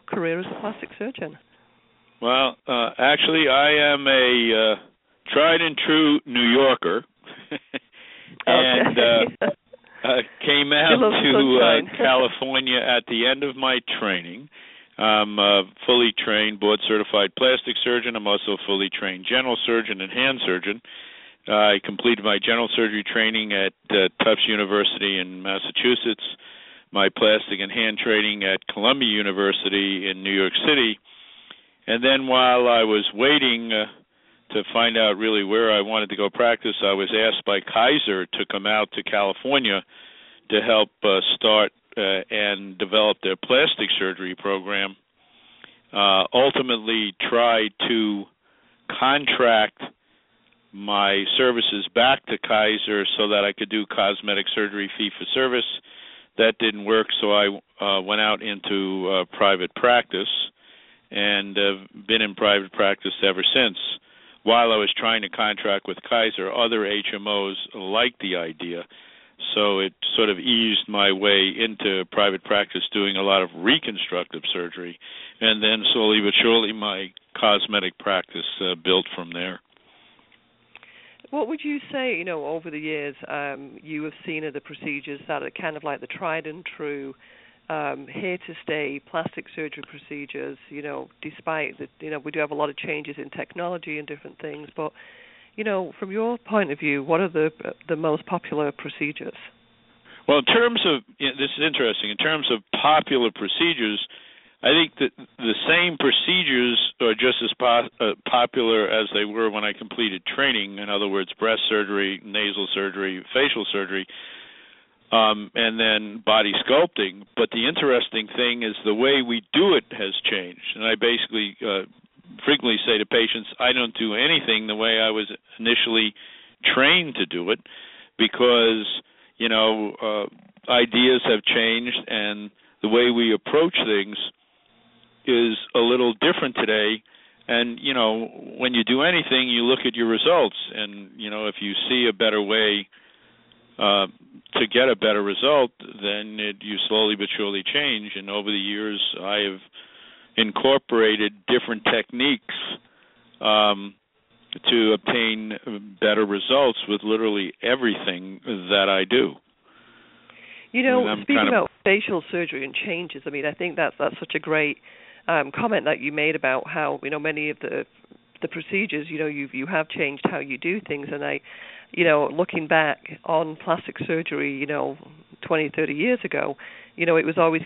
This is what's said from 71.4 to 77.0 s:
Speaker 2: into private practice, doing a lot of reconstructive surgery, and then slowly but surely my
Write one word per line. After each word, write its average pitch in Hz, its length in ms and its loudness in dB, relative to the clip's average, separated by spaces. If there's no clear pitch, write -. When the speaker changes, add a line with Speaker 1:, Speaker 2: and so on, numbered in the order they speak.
Speaker 2:
into 101 540 -2
private 101 340 2
practice, 101 380 0
doing 98 240 0
a 98 40 0
lot 98 200 4
of 90 120 -2
reconstructive 92 880 -2
surgery, 87 440 -8
and 110 200 2
then 107 220 2
slowly 107 280 4
but 101 200 2
surely 113 300 2
my 101 400 -8